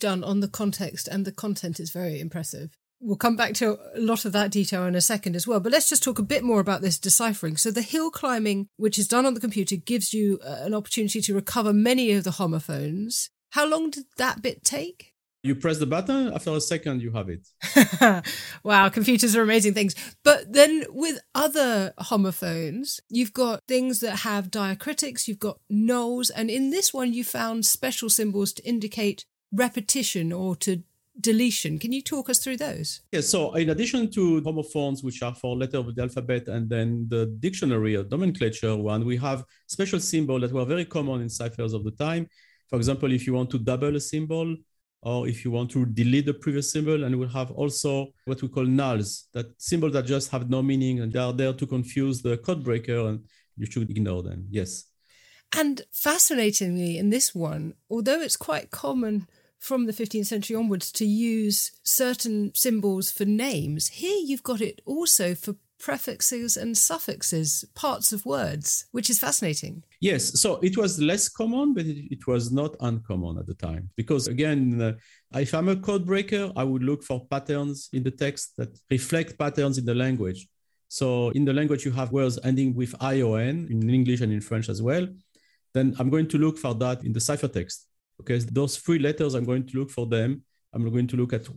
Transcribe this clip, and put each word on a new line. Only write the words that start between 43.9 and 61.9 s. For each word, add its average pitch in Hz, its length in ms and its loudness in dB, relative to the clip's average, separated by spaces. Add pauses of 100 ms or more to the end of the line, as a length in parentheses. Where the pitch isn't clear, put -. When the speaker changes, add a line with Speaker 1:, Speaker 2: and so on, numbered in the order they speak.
Speaker 2:
a 143 40 0
symbol, 160 560 -4 (480)
or 120 240 -2
if 117 160 -4
you 127 60 -2
want 120 220 -2
to 131 120 2
delete 123 440 4
the 143 80 0
previous 143 360 -2
symbol, 151 320 0
and 131 140 0
we'll 127 100 -2
have 127 220 -4
also 139 600 -2 (160)
what 131 180 -4
we 135 40 -4
call 127 200 0
nulls, 127 560 0 (100)
that 120 140 -6 (100)
symbols 160 360 0
that 135 120 0
just 139 240 0
have 123 180 -4
no 131 140 2
meaning, 131 380 2
and 113 120 -2
they 117 60 -2
are 123 160 0
there 131 200 0
to 131 120 -4
confuse 131 560 -2
the 120 160 0
code 151 260 -2
breaker, 117 440 0
and 107 180 -4 (320)
you 107 80 -4
should 110 240 -4
ignore 98 320 0
them, 90 300 -8
yes. 95 340 -6 (680)
Speaker 1:
And 285 260 0 (100)
fascinatingly, 208 1080 2
in 202 100 2
this 247 240 2
one, 156 400 -4 (160)
although 233 320 0
it's 285 160 -2
quite - 320 -6
common 220 580 -4 (300)
from 254 300 -2
the 220 60 -4
fifteenth 208 340 -4
century 220 280 -4
onwards 214 360 -2
to - 140 -2
use 214 680 2 (120)
certain 233 720 0